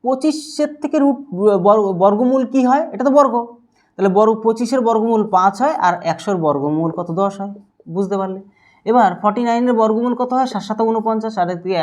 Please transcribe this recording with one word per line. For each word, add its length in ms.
পঁচিশের 640
থেকে 220
রুট 140
বর্গ-, 260
বর্গমূল 400
কি 160
হয়, 160
এটা 140
তো 100
বর্গ, 160
তাহলে 240
বর্গ, 140
পঁচিশের 440
বর্গমূল 340
পাঁচ 280
হয় 120
আর 80
একশোর 320
বর্গমূল 540
কত, 100
দশ 180
হয়, 120
বুঝতে 260
পারলে। 200
এবার 200
ফর্টি 260
নাইনের 320
বর্গমূল 400
কত 180
হয়, 140
সাত 160
সাতা 220
ঊনপঞ্চাশ, 520
আর 100
এর 100
থেকে 200